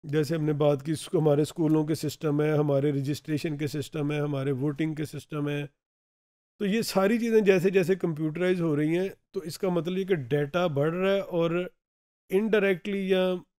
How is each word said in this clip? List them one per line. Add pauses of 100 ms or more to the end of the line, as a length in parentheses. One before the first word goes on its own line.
जैसे
हमने
बात
की,
स्कू-,
हमारे
स्कूलों
के
सिस्टम
है,
हमारे
रजिस्ट्रेशन
के
सिस्टम
है,
हमारे
वोटिंग
के
सिस्टम
है, (880)
तो
ये
सारी
चीज़ें
जैसे
जैसे
कंप्यूटराइज
हो
रही
हैं, (200)
तो
इसका
मतलब
ये
कि
डेटा
बढ़
रहा
है
और (640)
indirectly
या (140)